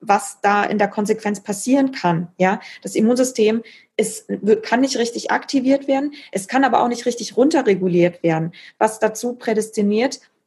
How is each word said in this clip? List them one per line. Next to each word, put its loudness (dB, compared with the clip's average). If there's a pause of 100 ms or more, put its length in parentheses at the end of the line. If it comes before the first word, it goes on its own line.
was 0
da 2
in -2
der 2
Konsequenz -2
passieren 0
kann. -2 (100)
Ja? 2 (240)
Das -10
Immunsystem 2 (320)
ist, -4 (320)
kann 0
nicht 0
richtig -4
aktiviert 0
werden, -2 (180)
es -6
kann 2
aber 2
auch 2
nicht -6
richtig -4
runterreguliert 2
werden, 0 (260)
was 0
dazu -2
prädestiniert, -2 (280)